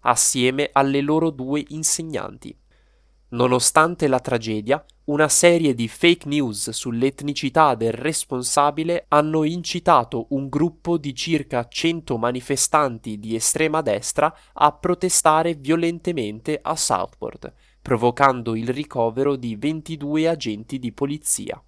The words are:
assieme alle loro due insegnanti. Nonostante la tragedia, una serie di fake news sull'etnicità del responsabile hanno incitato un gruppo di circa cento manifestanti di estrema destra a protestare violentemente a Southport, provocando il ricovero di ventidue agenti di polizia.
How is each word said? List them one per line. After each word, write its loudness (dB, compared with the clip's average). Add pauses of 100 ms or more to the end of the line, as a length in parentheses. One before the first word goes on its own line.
assieme 2
alle 2
loro 0
due -4
insegnanti. -6 (760)
Nonostante 2
la 2
tragedia, -2 (220)
una 2
serie 6
di -2
fake 2
news -2
sull'etnicità 0
del -2
responsabile -2
hanno 2
incitato 0
un -2
gruppo -2
di -6
circa -2
cento -2
manifestanti -2
di -6
estrema 0
destra 0 (180)
a 4
protestare 2
violentemente -2
a -4
Southport, -4 (300)
provocando 2
il -4
ricovero -2
di -8
ventidue -4
agenti -4
di -6
polizia. -4